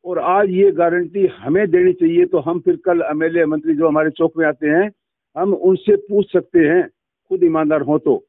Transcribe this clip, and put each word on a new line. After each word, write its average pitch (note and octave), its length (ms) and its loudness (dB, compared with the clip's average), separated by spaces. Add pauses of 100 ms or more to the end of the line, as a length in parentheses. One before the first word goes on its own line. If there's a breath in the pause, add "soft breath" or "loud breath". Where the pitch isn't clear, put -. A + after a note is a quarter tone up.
और F3 140 -6
आज F#3+ 300 0
ये F#3+ 220 2
गारंटी E3+ 560 0
हमें E3 440 -2
देनी F3+ 220 2
चाहिए, E3+ 320 2
तो F3 120 -2
हम E3+ 220 -4
फिर F3 160 0
कल E3+ 260 -2
एमएलए D#3+ 440 -2
मंत्री D#3 300 -2
जो D#3+ 120 0
हमारे D#3 220 0
चौक D#3+ 280 -4
में D#3+ 80 0
आते D3+ 220 -4
हैं, F#3 240 0 (460)
हम F#3+ 160 -2
उनसे F#3+ 420 2
पूछ G3+ 380 -4
सकते E3+ 260 0
हैं, D#3+ 300 2 (400)
खुद F#3 140 0
ईमानदार D#3 380 0
हो D3 160 0
तो। C3+ 320 0